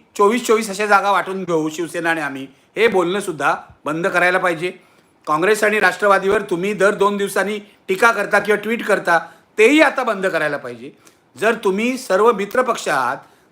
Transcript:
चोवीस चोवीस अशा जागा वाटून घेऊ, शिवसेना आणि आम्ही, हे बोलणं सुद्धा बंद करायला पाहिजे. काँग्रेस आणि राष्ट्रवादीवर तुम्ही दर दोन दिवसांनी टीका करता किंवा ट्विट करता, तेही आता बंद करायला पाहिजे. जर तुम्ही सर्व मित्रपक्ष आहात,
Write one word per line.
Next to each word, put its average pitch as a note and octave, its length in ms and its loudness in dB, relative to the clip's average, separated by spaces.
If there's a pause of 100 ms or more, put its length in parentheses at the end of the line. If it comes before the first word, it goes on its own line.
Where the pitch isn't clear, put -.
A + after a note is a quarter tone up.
(180)
चोवीस A3+ 300 2
चोवीस A3 220 2
अशा G3 160 -4
जागा G3+ 260 2
वाटून F#3+ 320 -2
घेऊ, D#3+ 260 -2
शिवसेना E3+ 400 -6
आणि D#3+ 120 -2
आम्ही, C3+ 260 -8 (280)
हे G#3+ 120 2
बोलणं F#3+ 320 0
सुद्धा E3 360 -2 (300)
बंद E3 220 -4
करायला F3+ 300 2
पाहिजे. F3 360 -2 (540)
काँग्रेस F#3+ 360 2
आणि G#3+ 160 2
राष्ट्रवादीवर G3 600 2
तुम्ही G3 320 -4
दर G3+ 200 2
दोन G3+ 240 0
दिवसांनी G3 420 -4 (280)
टीका A3+ 240 2
करता G3+ 280 0
किंवा G#3 240 0
ट्विट G#3+ 220 -4
करता, F3+ 340 2 (380)
तेही C4+ 240 6
आता C4+ 220 2
बंद G3 240 -2
करायला D3+ 300 -2
पाहिजे. B2 340 -14 (460)
जर A3 260 0
तुम्ही A3 340 0
सर्व G#3+ 340 2
मित्रपक्ष A3+ 560 -2
आहात, C3+ 300 -2 (340)